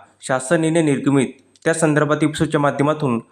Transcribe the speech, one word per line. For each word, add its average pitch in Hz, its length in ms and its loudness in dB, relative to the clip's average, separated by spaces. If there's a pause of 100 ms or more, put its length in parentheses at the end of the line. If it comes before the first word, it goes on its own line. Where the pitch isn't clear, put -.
(220)
शासन 139 400 -2
निर्णय 160 200 2
निर्गमित. 139 460 2 (380)
त्या 165 80 2
संदर्भात 151 500 0
एपिसोडच्या 156 360 -2
माध्यमातून 143 600 0 (120)